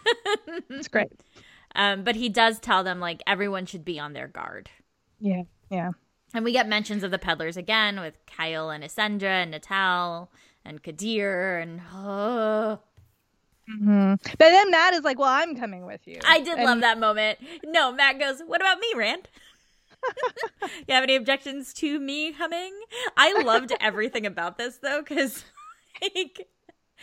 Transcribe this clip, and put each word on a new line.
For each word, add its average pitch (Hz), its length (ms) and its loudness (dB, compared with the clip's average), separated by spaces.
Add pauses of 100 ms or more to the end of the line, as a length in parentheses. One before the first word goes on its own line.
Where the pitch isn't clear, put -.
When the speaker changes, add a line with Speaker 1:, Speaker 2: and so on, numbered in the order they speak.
Speaker 1:
<laughs> 427 400 -2 (240)
Speaker 2:
it's 277 180 -12
great. - 240 -2 (640)
Speaker 1:
Um, 196 280 0
but 220 120 0
he 233 140 -2
does 226 300 4
tell 190 240 2
them, 180 160 -4
like, 170 260 -8
everyone 196 400 -2
should 170 180 -14
be 165 160 -8
on 147 140 -10
their 131 140 -12
guard. 85 420 -14 (500)
Speaker 2:
Yeah, 185 240 -2 (280)
yeah. 175 200 -4 (420)
Speaker 1:
And 226 120 -4
we 240 80 0
get 240 140 2
mentions 208 360 -2
of 190 80 -4
the 185 80 -2
peddlers 170 380 -4
again 208 420 0
with 160 260 -12
Kyle 160 440 -6
and 151 140 -10
Isendra 196 600 -2
and 165 80 -8
Natal 180 800 -2 (320)
and 151 180 -16
Kadir 190 760 -2
and, 165 220 -10 (120)
uh. 214 840 -2 (920)
Speaker 2:
Mm-hmm. 208 460 6
But - 240 -2
then 359 320 10
Matt 349 220 6
is 320 100 0
like, 277 160 0
"Well, 269 100 4
I'm 302 260 2
coming 196 300 -10
with 202 220 -16
you." - 180 -16
Speaker 1:
I 320 160 8
did 320 160 -6
Speaker 2:
And 247 80 2
Speaker 1:
love 240 160 4
that 226 180 4
moment. 214 400 2 (240)
No, 302 280 2
Matt 269 280 2
goes, 277 260 -4
"What 339 160 -2
about 381 180 2
me, 466 160 -4
Rand?" 240 320 -2 (760)
<laughs> - 580 -6 (260)
"You 269 80 -2
have 262 80 2
any 262 120 2
objections 269 600 -4
to 294 240 -4
me 294 340 -6
coming?" 339 400 -8 (420)
I 381 280 6
loved 240 340 2
Speaker 2:
<laughs> - 20 -14
Speaker 1:
everything 214 460 -2
about 175 320 -6
this, 240 200 -8
though, 285 260 -4
'cause, 269 420 -4 (300)
<laughs> - 260 -20
like, 381 460 -6 (560)